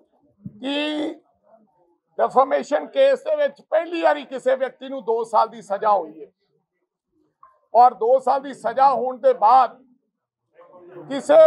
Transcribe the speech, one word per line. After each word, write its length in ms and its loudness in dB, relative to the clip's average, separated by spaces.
ਕਿ 720 -8
ਡਿਫੇਮੇਸ਼ਨ 680 0
ਕੇਸ 360 2
ਦੇ 120 -4
ਵਿੱਚ 280 -4
ਪਹਿਲੀ 380 -4
ਵਾਰੀ 240 0
ਕਿਸੇ 300 -4
ਵਿਅਕਤੀ 340 -8
ਨੂੰ 140 -12
ਦੋ 220 -4
ਸਾਲ 240 0
ਦੀ 120 -18
ਸਜ਼ਾ 300 -4
ਹੋਈ 300 -4
ਹੈ 60 -20
ਔਰ 200 6
ਦੋ 260 0
ਸਾਲ 220 -2
ਦੀ 140 -14
ਸਜ਼ਾ 360 0
ਹੋਣ 280 -6
ਦੇ 160 2
ਬਾਅਦ 420 2
ਕਿਸੇ 380 2